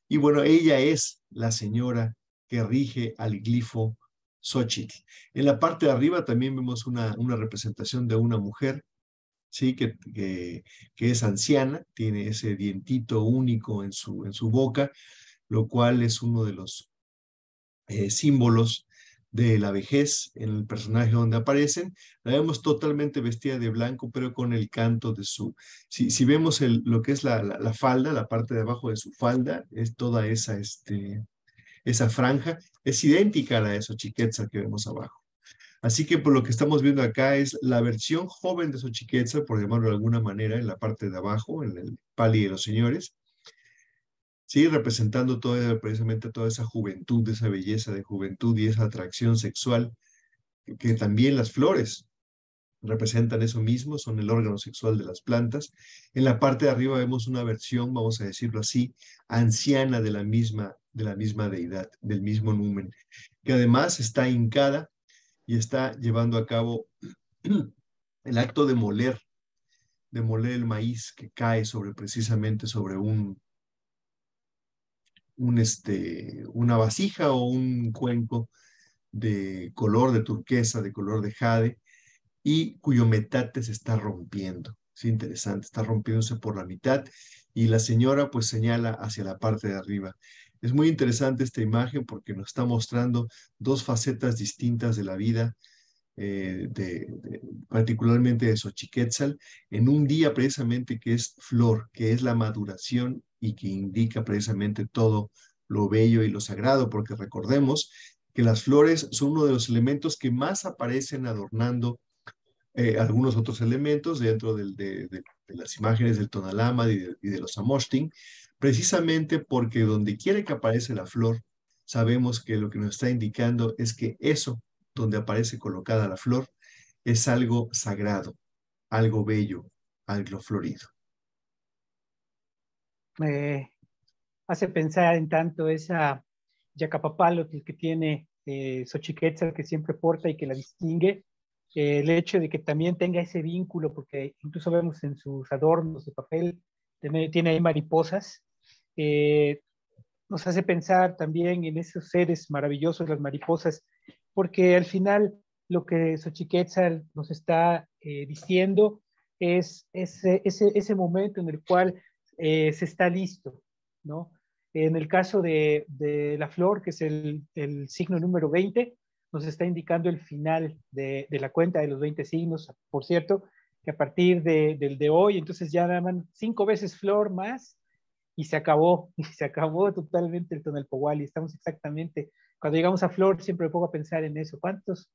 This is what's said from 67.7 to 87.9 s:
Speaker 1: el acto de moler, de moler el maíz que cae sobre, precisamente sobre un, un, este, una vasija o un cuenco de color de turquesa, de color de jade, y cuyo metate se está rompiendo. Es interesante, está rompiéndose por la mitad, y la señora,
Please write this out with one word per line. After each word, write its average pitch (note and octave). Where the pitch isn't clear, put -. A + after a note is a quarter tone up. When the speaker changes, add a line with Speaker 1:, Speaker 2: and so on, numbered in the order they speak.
Speaker 1:
el B2
acto B2+
de C3
moler, A2+
de A#2
moler A2+
el A#2+
maíz A2+
que -
cae A2+
sobre, G2+
precisamente G#2+
sobre G2
un, G#2
un, A#2+
este, F#2+
una A#2+
vasija D3
o B2+
un B2
cuenco A#2
de G2
color A#2
de A2
turquesa, A2+
de G2+
color G#2
de G#2
jade, A#2
y D#3
cuyo A#2+
metate A2+
se A2+
está A2+
rompiendo. F#2+
Es -
interesante, G#2+
está -
rompiéndose A2+
por G#2
la F#2
mitad, F#2
y A2+
la A2
señora, C3